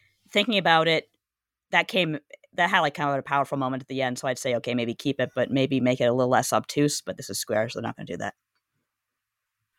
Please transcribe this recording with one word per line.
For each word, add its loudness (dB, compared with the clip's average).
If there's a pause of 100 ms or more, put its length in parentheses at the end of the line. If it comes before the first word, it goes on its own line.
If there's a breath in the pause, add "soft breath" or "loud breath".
(300 soft breath)
thinking 2
about 4
it, 0 (640)
that 2
came, 0 (340)
that 2
had, 4
like, 2
kind -2
of 0
a -4
powerful -2
moment -2
at -16
the -2
end, -2
so -6
I'd -2
say, -2
okay, -4
maybe 0
keep -4
it, -2
but 0
maybe 2
make 2
it 0
a 4
little 2
less 2
obtuse, 0
but -10
this -12
is -6
Square, -2
so -10
they're -4
not -8
gonna -14
do -10
that. -8 (1400)